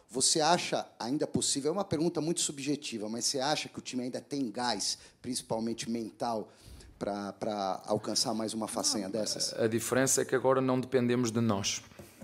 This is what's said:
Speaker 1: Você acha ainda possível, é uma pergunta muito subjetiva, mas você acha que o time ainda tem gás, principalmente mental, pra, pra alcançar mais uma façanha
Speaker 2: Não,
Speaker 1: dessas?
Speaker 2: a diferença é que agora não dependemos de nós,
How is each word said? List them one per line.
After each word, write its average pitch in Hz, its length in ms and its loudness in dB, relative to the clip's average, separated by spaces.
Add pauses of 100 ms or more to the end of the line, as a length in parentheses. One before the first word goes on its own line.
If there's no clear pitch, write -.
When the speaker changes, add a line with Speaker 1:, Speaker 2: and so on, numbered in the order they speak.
Speaker 1:
Você 135 320 2
acha 156 480 2 (100)
ainda 135 280 -2
possível, 139 440 0
é - 20 0
uma 196 120 -2
pergunta 165 360 0
muito - 200 0
subjetiva, 135 680 -4
mas 117 160 -4
você - 160 0
acha 147 280 0
que - 120 -16
o - 20 -10
time 123 220 -6
ainda 127 160 -6
tem 139 280 -4
gás, 117 480 -2 (240)
principalmente 117 720 -4
mental, 117 600 -4 (460)
pra, 101 360 -4
pra 104 520 2
alcançar 110 480 2
mais 110 200 0
uma 110 140 -2
façanha 104 360 0
Speaker 2:
Não, - 80 -6
Speaker 1:
dessas? - 420 -2
Speaker 2:
a 117 120 4
diferença 127 560 2
é - 20 0
que 127 100 -4
agora 131 260 4
não 131 200 2
dependemos 120 500 2
de 110 100 2
nós, 104 420 0 (420)